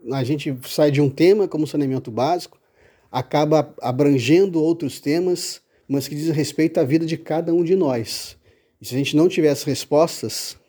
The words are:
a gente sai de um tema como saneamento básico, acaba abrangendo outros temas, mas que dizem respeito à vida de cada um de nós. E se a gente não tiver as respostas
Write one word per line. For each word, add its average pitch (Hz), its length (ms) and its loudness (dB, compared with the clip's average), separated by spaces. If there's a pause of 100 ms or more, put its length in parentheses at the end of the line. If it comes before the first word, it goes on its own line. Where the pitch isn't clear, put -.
(120)
a 135 140 -2
gente 143 420 -4
sai 151 240 2
de 139 80 0
um 143 100 4
tema 180 380 4
como 156 180 -2
saneamento 131 460 -4
básico, 127 480 -4 (500)
acaba 147 720 0
abrangendo 143 800 2
outros 160 380 -2
temas, 175 640 -2 (260)
mas 139 180 -2
que 151 100 -10
dizem 156 180 -2
respeito 156 480 0
à - 20 4
vida 160 220 2
de 160 120 -4
cada 165 360 -4
um 175 100 2
de 180 140 2
nós. 127 600 -4 (440)
E 110 40 -20
se - 80 -10
a 127 40 -2
gente 139 180 -2
não 165 140 6
tiver 156 200 2
as 139 140 -2
respostas - 960 -2 (120)